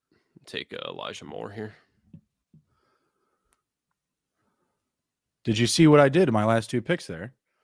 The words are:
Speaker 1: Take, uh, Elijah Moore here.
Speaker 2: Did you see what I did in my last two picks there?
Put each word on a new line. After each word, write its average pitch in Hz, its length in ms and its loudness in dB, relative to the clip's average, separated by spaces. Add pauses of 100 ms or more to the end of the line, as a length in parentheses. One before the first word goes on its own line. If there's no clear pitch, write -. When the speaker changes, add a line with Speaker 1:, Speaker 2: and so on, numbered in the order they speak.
(440)
Speaker 1:
Take, - 280 -12
uh, 50 180 -12
Elijah 50 340 -12
Moore 73 260 -12
here. 107 240 -12 (3750)
Speaker 2:
Did 110 140 0
you 117 80 2
see 160 200 6
what 147 140 8
I 139 80 6
did 165 200 2
in 113 60 2
my 104 100 2
last 113 260 0
two 123 120 -4
picks 175 240 -6
there? 95 260 -14 (320)